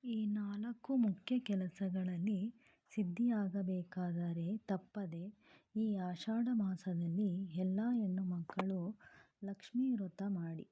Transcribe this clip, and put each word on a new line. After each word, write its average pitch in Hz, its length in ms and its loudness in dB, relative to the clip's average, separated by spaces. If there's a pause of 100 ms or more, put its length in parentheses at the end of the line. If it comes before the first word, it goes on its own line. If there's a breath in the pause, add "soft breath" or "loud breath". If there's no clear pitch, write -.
ಈ 226 280 0
ನಾಲ್ಕು 214 640 -2
ಮುಖ್ಯ 240 420 4
ಕೆಲಸಗಳಲ್ಲಿ 185 1120 0 (380 soft breath)
ಸಿದ್ಧಿಯಾಗಬೇಕಾದರೆ 180 1700 0 (100)
ತಪ್ಪದೆ 185 640 -4 (440 loud breath)
ಈ 214 260 2
ಆಷಾಢ 220 520 0
ಮಾಸದಲ್ಲಿ 185 960 0 (100)
ಎಲ್ಲ 190 340 2
ಹೆಣ್ಣು 196 340 2
ಮಕ್ಕಳು 180 720 -2 (480 loud breath)
ಲಕ್ಷ್ಮೀ 240 480 -2
ವ್ರತ 190 400 -2
ಮಾಡಿ. 165 400 -4